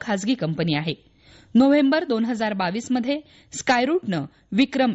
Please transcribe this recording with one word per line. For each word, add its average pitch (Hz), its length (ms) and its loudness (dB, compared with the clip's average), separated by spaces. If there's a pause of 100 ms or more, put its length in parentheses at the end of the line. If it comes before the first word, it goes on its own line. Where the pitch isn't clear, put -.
खाजगी 202 320 -2
कंपनी 160 400 -2
आहे. 151 200 -2 (600)
नोव्हेंबर 277 480 4
दोन 233 220 -2
हजार 220 280 -4
बावीस 196 380 -4
मध्ये 254 280 -2 (340)
स्कायरूटनं 247 720 0 (260)
विक्रम 254 440 2